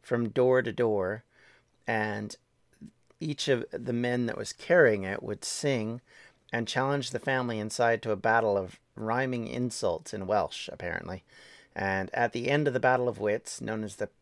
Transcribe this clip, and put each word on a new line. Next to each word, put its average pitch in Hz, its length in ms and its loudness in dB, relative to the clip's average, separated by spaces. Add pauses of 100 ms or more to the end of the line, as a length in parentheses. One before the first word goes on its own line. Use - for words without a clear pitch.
from 117 300 -2
door 127 320 4
to 120 100 -4
door, 107 520 0 (640)
and 107 480 -2 (840)
each 151 280 -4
of 123 240 2
the 120 200 -6
men 123 320 0
that 113 140 -4
was - 160 -8
carrying 123 480 6
it 95 200 -4
would 104 220 -8
sing 120 560 -2 (500)
and 117 160 -2
challenge 135 440 0
the 127 80 -4
family 127 400 0
inside 113 420 2
to 113 120 -2
a 101 40 2
battle 110 400 4
of 92 240 -4 (160)
rhyming 120 500 -2
insults 113 680 -2
in 98 120 -6
Welsh, 98 460 0
apparently. 87 520 -8 (520)
And 95 380 0
at 120 180 0
the 123 160 -4
end 147 180 2
of 135 60 0
the 120 80 -2
Battle 127 260 4
of 104 140 -4
Wits, 104 400 -2
known 110 240 -6
as 98 120 -12
the 107 120 -6 (140)